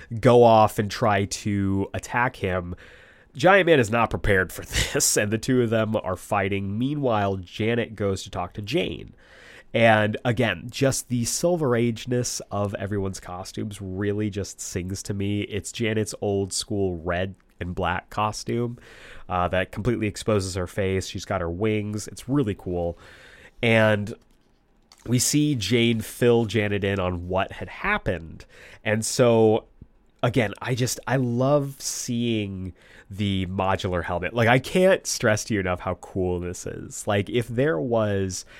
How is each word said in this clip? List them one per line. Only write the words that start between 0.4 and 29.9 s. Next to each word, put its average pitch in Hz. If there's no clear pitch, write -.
off 113
and 104
try 101
to 98
attack 120
him. 90
Giant 180
Man 160
is 107
not 117
prepared 95
for -
<laughs> -
this, -
and 104
the 110
two 127
of 113
them 110
are -
fighting. 98
Meanwhile, 117
Janet 110
goes 98
to 101
talk 87
to 107
Jane. 104
And 110
again, 113
just -
the 120
Silver 160
Age-ness 120
of 101
everyone's 98
costumes 98
really 101
just 95
sings 92
to -
me. 101
It's -
Janet's 110
old 98
school 98
red 87
and 90
black 87
costume, 117
uh, 90
that 92
completely 107
exposes 98
her 92
face. 95
She's -
got 95
her 85
wings. 104
It's -
really 123
cool. 87
And 110
we 120
see 147
Jane 117
fill 117
Janet 101
in 98
on 90
what 92
had -
happened. 90
And 110
so, 113